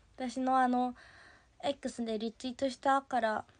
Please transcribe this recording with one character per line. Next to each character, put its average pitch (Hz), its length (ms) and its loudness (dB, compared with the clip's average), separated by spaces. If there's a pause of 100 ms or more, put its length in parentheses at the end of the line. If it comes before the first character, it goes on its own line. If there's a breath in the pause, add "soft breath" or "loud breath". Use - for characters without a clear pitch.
(160)
私 254 220 -6
の 262 200 2
あ 254 100 6
の、 247 260 2 (720 soft breath)
X 262 400 -4
で 220 140 -2
リ 220 140 -4
ツ - 140 -12
イ 254 40 -4
ー 240 40 -10
ト 269 160 -2
し 247 60 -8
た 269 260 2
か 254 180 -2
ら、 214 240 0 (160)